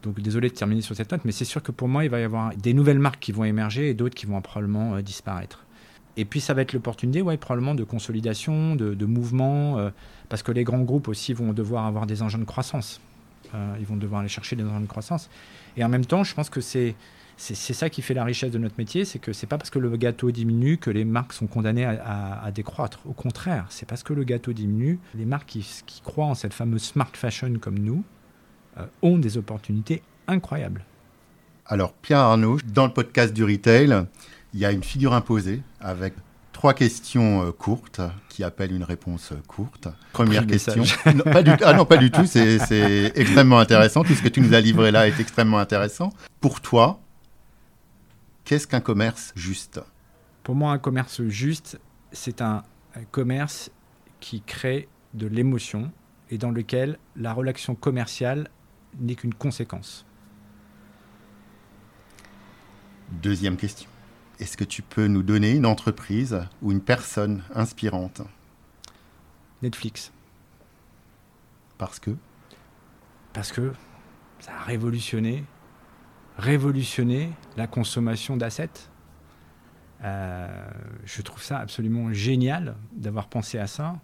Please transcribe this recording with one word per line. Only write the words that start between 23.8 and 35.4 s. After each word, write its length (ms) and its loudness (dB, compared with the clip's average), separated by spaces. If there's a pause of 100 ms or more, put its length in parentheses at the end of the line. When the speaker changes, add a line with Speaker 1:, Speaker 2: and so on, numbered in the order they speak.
Speaker 1:
parce 160 -10
que 100 -8
le 120 -2
gâteau 280 -4
diminue, 460 -2 (160)
les 100 -8
marques 220 -4
qui, 400 -12
qui 140 -20
croient 260 -4
en 80 -2
cette 180 -8
fameuse 300 -2
smart 300 -4
fashion 480 -6
comme 180 -6
nous, 240 -2 (760)
euh, 100 -12 (160)
ont 160 6
des 200 0
opportunités 640 -4 (240)
incroyables. 580 -4 (800)
Speaker 2:
Alors, 280 0
Pierre 260 2
Arnaud, 480 6
dans 200 4
le 60 -2
podcast 400 2
du 120 2
retail, 600 6 (480)
il 60 -6
y 60 0
a 80 2
une 100 -2
figure 320 0
imposée 480 0 (180)